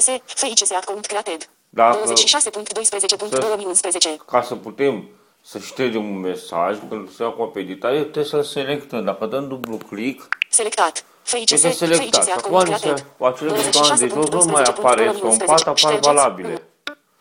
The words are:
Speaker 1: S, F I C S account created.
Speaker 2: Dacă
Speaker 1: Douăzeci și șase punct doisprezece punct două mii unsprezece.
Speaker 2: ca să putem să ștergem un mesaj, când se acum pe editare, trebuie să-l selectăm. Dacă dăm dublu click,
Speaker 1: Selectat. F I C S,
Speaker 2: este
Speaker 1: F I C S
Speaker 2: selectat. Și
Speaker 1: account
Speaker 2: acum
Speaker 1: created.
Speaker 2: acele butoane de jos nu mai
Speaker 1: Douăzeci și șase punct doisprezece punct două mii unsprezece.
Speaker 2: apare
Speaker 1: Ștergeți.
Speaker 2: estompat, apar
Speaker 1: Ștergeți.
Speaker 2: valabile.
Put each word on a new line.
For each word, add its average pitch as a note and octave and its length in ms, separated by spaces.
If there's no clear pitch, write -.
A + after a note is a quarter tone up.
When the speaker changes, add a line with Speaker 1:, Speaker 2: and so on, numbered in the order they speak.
Speaker 1:
S, A3 60
F - 180
I A#3+ 120
C A3+ 120
S - 40
account G3 360
created. G3+ 420
Speaker 2:
Dacă A#2 280
Speaker 1:
Douăzeci A#2 220
și - 80
șase - 240
punct G#3+ 220
doisprezece G3+ 440
punct G#3 220
două G#3+ 180
mii G3+ 100
unsprezece. F3 500
Speaker 2:
ca A#2+ 160
să A#2+ 120
putem A2+ 540
să - 160
ștergem A2 520
un G2 100
mesaj, F2+ 580
când G2+ 260
se A#2 100
acum A2+ 260
pe - 100
editare, F#2+ 400
trebuie D3+ 240
să-l D3 180
selectăm. C#3 640
Dacă G2 220
dăm C3+ 220
dublu B2 280
click, A#2 400
Speaker 1:
Selectat. G#3 540
F - 100
I A#3+ 120
C G#3+ 40
S, - 140
Speaker 2:
este E3+ 60
Speaker 1:
F - 20
I - 0
C - 40
S - 20
Speaker 2:
selectat. E3+ 480
Și - 60
Speaker 1:
account - 260
Speaker 2:
acum F#3 60
Speaker 1:
created. D3+ 440
Speaker 2:
acele B2+ 300
butoane - 0
de - 0
jos - 0
nu - 0
mai C#3+ 120
Speaker 1:
Douăzeci C3+ 120
și D3 80
șase D3 240
punct C#3+ 240
doisprezece - 0
punct - 0
două E3+ 140
mii D#3+ 120
unsprezece. B2 240
Speaker 2:
apare A#2+ 220
Speaker 1:
Ștergeți. A#2+ 240
Speaker 2:
estompat, D#3 340
apar D3+ 160
Speaker 1:
Ștergeți. D3+ 320
Speaker 2:
valabile. F#2+ 540